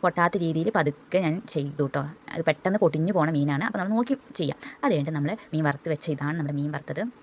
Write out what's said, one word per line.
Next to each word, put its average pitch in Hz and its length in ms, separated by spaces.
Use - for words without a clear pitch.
പൊട്ടാത്ത 175 300
രീതിയിൽ 160 240
പതുക്കെ 151 480
ഞാൻ 156 80
ചെയ്തു 143 320
കേട്ടോ. 139 160
അത് 165 140
പെട്ടെന്ന് 190 360
പൊടിഞ്ഞു 160 340
പോണ 156 180
മീനാണ്, 143 320
അപ്പോൾ 202 140
നമ്മൾ 196 160
നോക്കി 254 180
ചെയ്യാം. 143 160
അത് 285 100
കഴിഞ്ഞിട്ട് 151 260
നമ്മൾ 143 120
മീൻ 156 160
വറുത്ത് 143 260
വെച്ച - 200
ഇതാണ് 143 240
നമ്മുടെ 143 220
മീൻ 147 160
വറുത്തത്. 143 260